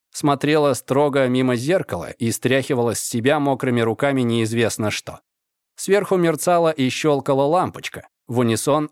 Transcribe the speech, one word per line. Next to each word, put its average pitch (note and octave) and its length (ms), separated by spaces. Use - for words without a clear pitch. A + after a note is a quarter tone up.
смотрела D3 600
строго C3+ 540
мимо B2+ 300
зеркала C3+ 540
и A#2 200
стряхивала A#2+ 640
с - 60
себя C3+ 400
мокрыми C3 400
руками C3 400
неизвестно A#2 680
что. - 300
Сверху F#3+ 400
мерцала E3+ 540
и C3 180
щёлкала C#3 580
лампочка, D3+ 640
в A#2 120
унисон C#3 520